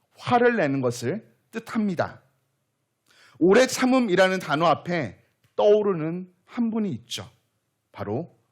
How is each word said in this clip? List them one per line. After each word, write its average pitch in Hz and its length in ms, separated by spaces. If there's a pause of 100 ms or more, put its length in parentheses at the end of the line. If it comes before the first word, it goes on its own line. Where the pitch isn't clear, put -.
(160)
화를 240 400
내는 143 240
것을 123 560 (140)
뜻합니다. 190 720 (1160)
오래 202 280
참음이라는 202 720
단어 160 280
앞에 156 560 (340)
떠오르는 185 760 (120)
한 233 260
분이 214 220
있죠. - 380 (640)
바로 107 460 (140)